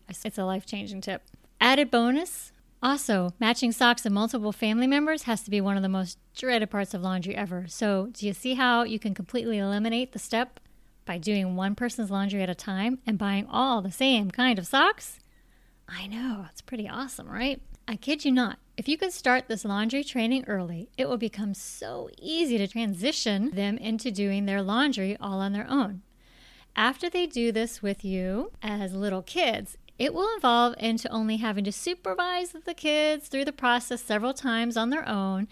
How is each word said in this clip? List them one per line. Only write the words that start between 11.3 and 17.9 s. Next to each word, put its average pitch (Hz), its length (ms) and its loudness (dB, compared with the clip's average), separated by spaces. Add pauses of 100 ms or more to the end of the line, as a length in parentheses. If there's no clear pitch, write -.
one 196 180 0
person's 233 360 -2
laundry 196 320 0
at 185 60 0
a 180 60 -2
time 208 520 -2
and 214 120 2
buying 202 320 0
all 240 320 2
the 190 80 -4
same 226 400 2
kind 247 280 2
of 170 80 -4
socks? 320 520 2 (680)
I 180 200 -12
know, 214 440 -6
it's - 120 -20
pretty 214 260 -8
awesome, - 400 -10
right? 254 320 -2 (260)
I 220 100 -6